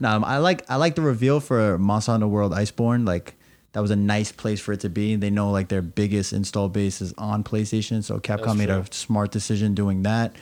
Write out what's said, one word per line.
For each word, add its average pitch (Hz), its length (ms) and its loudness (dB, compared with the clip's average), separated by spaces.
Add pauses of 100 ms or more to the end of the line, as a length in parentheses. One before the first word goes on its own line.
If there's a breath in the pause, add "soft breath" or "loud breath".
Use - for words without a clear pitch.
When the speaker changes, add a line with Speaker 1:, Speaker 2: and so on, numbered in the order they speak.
Speaker 1:
Nah, 110 160 0
um, 107 80 0
I 135 140 -2
like, 170 300 2
I 131 80 -2
like 156 200 2
the 165 60 0
reveal 135 380 2
for 110 380 2
Monster 104 340 2
Hunter 110 140 2
World 101 260 2
Iceborne. 117 540 0
Like, 87 280 -2 (380 soft breath)
that 107 80 -4
was 104 100 0
a 104 60 2
nice 104 360 0
place 107 280 -4
for - 120 -6
it 98 80 -4
to 101 100 -4
be. 104 260 0
They 101 140 0
know, 101 200 2
like, 98 180 0
their 95 140 0
biggest 101 500 0
install 101 360 -2
base 98 320 -2
is 90 160 -6
on 107 280 -2
PlayStation, 110 580 -2
so 104 160 -6
Capcom 104 280 -4
Speaker 2:
That's 107 120 0
Speaker 1:
made 104 120 0
a 95 100 2
Speaker 2:
true. 95 100 -6
Speaker 1:
smart 104 400 -2
decision 104 440 0
doing 98 280 0
that. 113 400 0